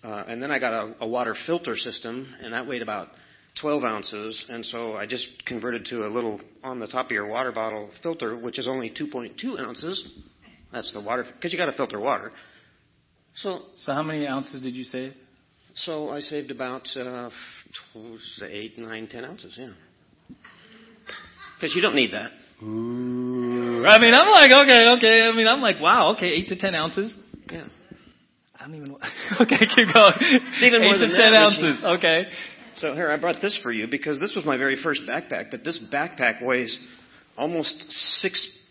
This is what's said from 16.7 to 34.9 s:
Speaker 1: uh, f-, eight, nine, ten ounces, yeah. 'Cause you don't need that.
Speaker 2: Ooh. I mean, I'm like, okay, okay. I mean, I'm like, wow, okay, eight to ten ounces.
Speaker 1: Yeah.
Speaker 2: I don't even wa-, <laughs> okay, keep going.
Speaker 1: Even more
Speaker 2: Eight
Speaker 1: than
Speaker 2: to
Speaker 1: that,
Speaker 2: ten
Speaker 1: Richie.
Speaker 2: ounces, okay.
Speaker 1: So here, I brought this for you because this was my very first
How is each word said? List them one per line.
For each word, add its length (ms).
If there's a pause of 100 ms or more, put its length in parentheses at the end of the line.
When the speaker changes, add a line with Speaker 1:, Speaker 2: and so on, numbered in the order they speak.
Speaker 1:
uh, 340 (640)
f-, 560
eight, 280
nine, 280
ten 180
ounces, 340
yeah. 100 (1900)
'Cause 140
you 80
don't 120
need 180
that. 180 (320)
Speaker 2:
Ooh. 1200
I 120
mean, 160
I'm 160
like, 200
okay, 460
okay. 260
I 100
mean, 140
I'm 140
like, 200
wow, 340
okay, 140
eight 200
to 80
ten 180
ounces. 400 (360)
Speaker 1:
Yeah. 140 (960)
Speaker 2:
I 60
don't 120
even 160
wa-, 60 (200)
<laughs> 220
okay, 180 (160)
keep 200
going. 460 (220)
Speaker 1:
Even 200
more 120
Speaker 2:
Eight 60
Speaker 1:
than 100
Speaker 2:
to 60
Speaker 1:
that, 40
Speaker 2:
ten 120
Speaker 1:
Richie. 100 (240)
Speaker 2:
ounces, 180
okay. 380 (540)
Speaker 1:
So 180
here, 160
I 80
brought 240
this 200
for 100
you 140
because 340
this 140
was 120
my 100
very 260
first 240